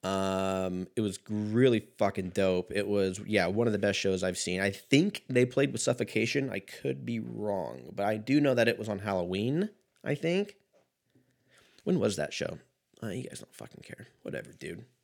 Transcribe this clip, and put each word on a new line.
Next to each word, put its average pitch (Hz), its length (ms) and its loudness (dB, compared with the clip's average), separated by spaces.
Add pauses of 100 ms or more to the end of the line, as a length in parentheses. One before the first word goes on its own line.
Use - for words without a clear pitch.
Um, 95 840 0 (100)
it 117 40 0
was 101 160 -2 (120)
really 107 580 2 (100)
fucking 95 340 0
dope. 92 440 2
It 98 120 0
was, 98 380 0
yeah, 101 220 2
one 107 200 2
of 110 60 2
the 101 60 0
best 101 200 2
shows 95 220 2
I've 92 160 -2
seen. 90 220 -2
I 98 100 2
think 156 600 2
they 123 160 4
played 127 260 0
with 117 100 -6
Suffocation. 123 680 0
I 95 100 -6
could 135 460 -8
be 117 160 -4
wrong, 98 760 -6
but 101 100 -2
I 107 120 2
do 131 240 2
know 139 120 6
that 117 140 6
it - 100 2
was 110 120 -6
on 101 100 0
Halloween, 101 720 0 (340)
I - 100 -2
think. 175 440 -2 (1300)
When 180 140 2
was 104 180 2
that 73 160 -4
show? - 260 -6 (420)
Uh, 113 60 -6
you 110 160 -6
guys - 160 -12
don't - 160 -20
fucking - 260 -18
care. - 260 -18 (160)
Whatever, - 280 -10
dude. 85 320 -12 (200)